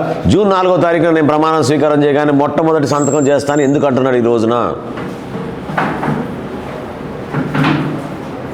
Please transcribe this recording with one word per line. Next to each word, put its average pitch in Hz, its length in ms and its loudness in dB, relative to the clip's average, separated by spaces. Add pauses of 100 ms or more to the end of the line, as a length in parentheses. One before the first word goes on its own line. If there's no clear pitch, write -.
(260)
జూన్ 190 240 4
నాలుగో 185 260 4
తారీఖున 170 340 2
నేను 160 220 4
ప్రమాణ 156 280 2
స్వీకారం 147 440 2
చేయగానే 147 280 2 (100)
మొట్టమొదటి 160 440 2
సంతకం 143 400 2
చేస్తాను 143 420 2
ఎందుకు 139 180 2
అంటున్నాడు 131 300 2
ఈ 120 140 2
రోజున? 113 240 2 (4000)